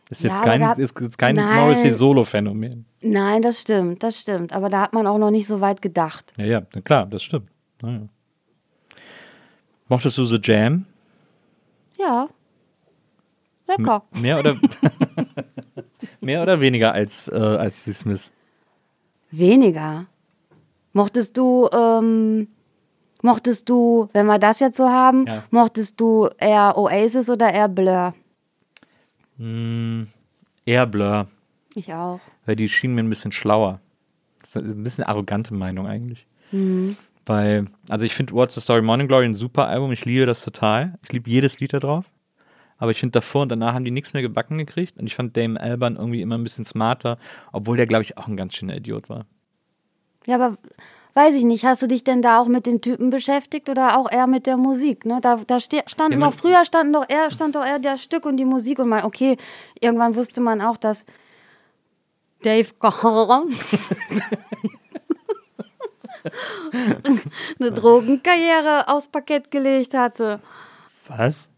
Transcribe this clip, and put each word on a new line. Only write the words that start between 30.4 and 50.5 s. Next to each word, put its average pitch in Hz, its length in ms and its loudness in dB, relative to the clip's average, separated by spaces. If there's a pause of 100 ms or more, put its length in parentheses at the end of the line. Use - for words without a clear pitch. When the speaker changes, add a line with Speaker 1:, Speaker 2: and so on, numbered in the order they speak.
Speaker 1:
eher 120 220 4
Blur. 104 400 0 (480)
Speaker 2:
Ich 185 180 -12
auch. 180 260 -8 (260)
Speaker 1:
Weil 107 100 -2
die 107 140 -2
schienen 127 260 -2
mir 117 80 0
ein 113 60 -2
bisschen 107 220 -6
schlauer. 104 480 0 (600)
Das - 140 -20
ist 110 200 -8
ein 104 80 -12
bisschen 123 200 -8
arrogante 104 500 -4
Meinung 95 340 -8
eigentlich. 117 380 -10 (260)
Speaker 2:
Mhm. 190 460 -4 (300)
Speaker 1:
Weil, 104 380 0 (240)
also 110 160 -4
ich 110 100 -6
find 139 160 -4
What's 123 240 0
the 113 60 -10
Story 117 200 2
Morning 117 260 0
Glory 131 180 4
ein 113 100 -2
super 120 320 -2
Album. 131 240 -4
Ich - 140 -8
liebe 127 200 0
das 120 160 -2
total. 123 640 -4
Ich - 80 -14
liebe 120 180 -8
jedes 131 300 2
Lied 139 140 -6
da 143 60 -4
drauf. 147 260 -4 (720)
Aber 117 120 0
ich - 80 -4
find, 123 160 -4
davor 120 260 0
und 135 80 -2
danach 117 240 -2
haben 127 120 -4
die 120 60 -4
nichts 131 220 -8
mehr 139 100 -4
gebacken 120 340 -6
gekriegt. 160 400 -8
Und - 100 -10
ich - 80 -12
fand 120 220 -8
Damon 113 200 -2
Albarn 120 400 -4
irgendwie 117 240 -6
immer 113 160 -6
ein 117 60 -6
bisschen 117 220 -12
smarter, 117 520 -4 (340)
obwohl 104 260 -4
der, 123 80 2
glaub 113 160 0
ich, - 160 -12
auch - 100 -16
ein 104 100 -8
ganz 92 180 -10
schöner 95 220 -10
Idiot 110 320 -12
war. 110 160 -14 (1000)
Speaker 2:
Ja, 247 100 0
aber 240 220 -2 (580)